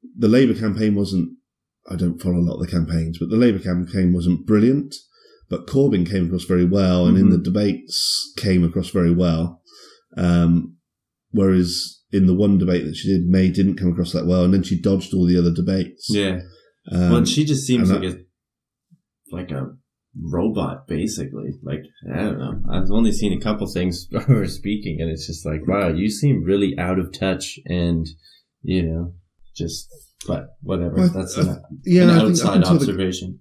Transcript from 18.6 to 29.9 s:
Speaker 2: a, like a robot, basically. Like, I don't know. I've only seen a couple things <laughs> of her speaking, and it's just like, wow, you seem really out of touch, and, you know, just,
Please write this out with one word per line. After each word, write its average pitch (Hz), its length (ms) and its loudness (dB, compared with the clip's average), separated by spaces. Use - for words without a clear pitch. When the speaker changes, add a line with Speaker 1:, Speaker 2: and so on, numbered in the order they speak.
Speaker 2:
a, - 40 -12
like - 160 -10
a 69 160 -6
robot, 82 680 -4
basically. 73 640 -6
Like, 76 200 -8
I 73 100 -6
don't 107 140 -4
know. - 320 -6
I've 92 220 2
only 110 220 4
seen 104 180 0
a 85 80 -2
couple 104 320 -2
things 90 380 -4
<laughs> - 40 -12
of 107 120 -4
her 110 200 2
speaking, 95 540 -6
and 82 100 -4
it's 80 160 -8
just 80 200 -12
like, 78 200 -6
wow, 95 220 0
you 85 220 -2
seem 117 340 0
really 95 340 0
out 90 220 -2
of 87 140 -6
touch, - 520 -4
and, 87 400 -2
you 90 220 -2
know, 85 300 -6
just, - 320 -10